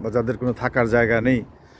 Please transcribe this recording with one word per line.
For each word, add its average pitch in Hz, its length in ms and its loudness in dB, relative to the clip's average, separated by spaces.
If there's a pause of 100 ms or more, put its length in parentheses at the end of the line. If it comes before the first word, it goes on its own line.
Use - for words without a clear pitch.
বা 110 80 -6
যাদের 117 260 -2
কোনো 123 160 -4
থাকার 123 360 -2
জায়গা 117 320 2
নেই, 120 240 0 (340)